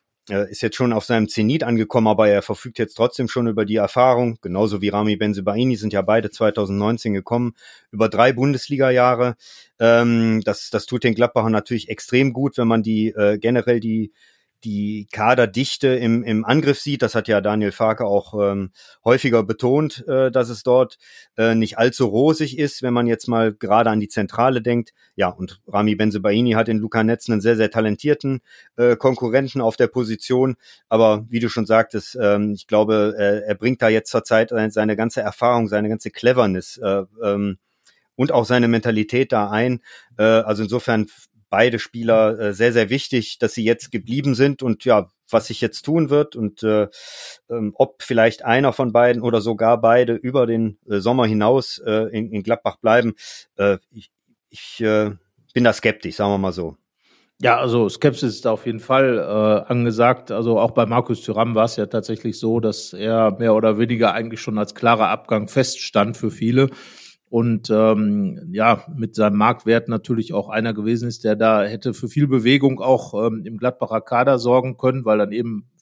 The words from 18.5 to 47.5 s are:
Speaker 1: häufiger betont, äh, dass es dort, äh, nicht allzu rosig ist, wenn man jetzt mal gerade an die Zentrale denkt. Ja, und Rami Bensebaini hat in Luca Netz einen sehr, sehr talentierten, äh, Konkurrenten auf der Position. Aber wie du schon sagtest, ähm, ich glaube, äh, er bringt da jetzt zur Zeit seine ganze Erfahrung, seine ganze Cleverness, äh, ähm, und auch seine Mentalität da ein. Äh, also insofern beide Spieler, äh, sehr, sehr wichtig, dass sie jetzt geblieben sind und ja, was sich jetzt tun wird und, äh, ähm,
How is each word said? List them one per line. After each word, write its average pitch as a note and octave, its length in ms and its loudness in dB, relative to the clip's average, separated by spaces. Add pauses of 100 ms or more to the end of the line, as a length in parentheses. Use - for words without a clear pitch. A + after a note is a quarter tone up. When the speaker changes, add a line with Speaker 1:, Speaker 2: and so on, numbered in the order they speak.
Speaker 1:
häufiger A#2 400 2
betont, B2+ 640 -2
äh, C3 240 0
dass B2 160 0
es A#2 160 -12
dort, B2+ 340 2 (380)
äh, A2+ 180 2
nicht A2+ 240 0
allzu B2 280 2
rosig C3+ 520 0
ist, C#3+ 240 -4
wenn B2 100 -2
man A#2+ 140 0
jetzt A#2 220 -2
mal A2+ 260 0
gerade A2 360 2
an G#2+ 100 0
die G#2 80 -4
Zentrale A#2 520 -2
denkt. A#2 340 -2 (200)
Ja, F#2+ 140 0
und F#2 400 -10
Rami G#2 260 2
Bensebaini G#2+ 600 0
hat A2+ 140 2
in A2 100 0
Luca A2 260 -2
Netz A2+ 260 -2
einen G#2+ 100 0
sehr, A2+ 140 2
sehr A2 160 2
talentierten, B2+ 720 -2 (340)
äh, A#2+ 220 2
Konkurrenten B2+ 640 0
auf A2+ 160 0
der B2 100 2
Position. B2+ 720 -2 (320)
Aber A2 400 4
wie A#2 100 -4
du A#2 100 -2
schon A2 160 -4
sagtest, A2 560 0
ähm, G#2 340 2
ich - 120 -14
glaube, G#2+ 500 2
äh, G#2 300 0
er G#2 80 -2
bringt B2 260 -2
da A2+ 80 4
jetzt A2 220 0
zur A2 140 -2
Zeit A2+ 280 2 (180)
seine G#2+ 260 0
ganze A2+ 240 -4
Erfahrung, A#2 480 0
seine G#2 200 -2
ganze A2 220 -8
Cleverness, A#2 680 0
äh, G2 260 -2 (180)
ähm, G2+ 360 -2 (580)
und D#3+ 160 0
auch B2 120 0
seine A#2+ 220 2
Mentalität A#2 640 -2
da G#2 200 -2
ein. A#2+ 320 -2 (340)
Äh, G#2+ 80 0
also A2 400 2
insofern A2 420 -2 (440)
beide A#2 280 2
Spieler, A2+ 600 0
äh, G#2 160 -2
sehr, A2+ 180 2
sehr A2 180 2
wichtig, B2+ 480 -4
dass A2+ 160 -2
sie A2+ 100 -4
jetzt A2+ 260 -2
geblieben B2+ 440 -4
sind C3+ 280 0
und A#2+ 220 -4
ja, G#2+ 240 2 (220)
was A2+ 180 0
sich - 120 -10
jetzt - 220 -4
tun D#3 260 -2
wird D3 280 0
und, A2 260 -6
äh, G#2+ 260 0 (600)
ähm, A2 240 -6